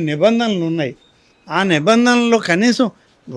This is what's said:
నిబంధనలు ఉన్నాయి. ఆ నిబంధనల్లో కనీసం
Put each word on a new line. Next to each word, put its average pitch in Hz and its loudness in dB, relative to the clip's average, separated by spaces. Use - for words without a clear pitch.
నిబంధనలు 208 0
ఉన్నాయి. 156 -4
ఆ 180 2
నిబంధనల్లో 233 2
కనీసం 220 0